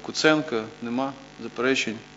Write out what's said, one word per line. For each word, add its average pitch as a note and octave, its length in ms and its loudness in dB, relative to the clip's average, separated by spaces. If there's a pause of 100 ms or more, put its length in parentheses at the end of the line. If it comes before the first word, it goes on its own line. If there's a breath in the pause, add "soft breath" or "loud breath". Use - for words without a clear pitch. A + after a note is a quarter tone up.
Куценко. D3+ 600 2 (200)
Нема B2+ 300 -4 (300)
заперечень? A#2 540 0 (200)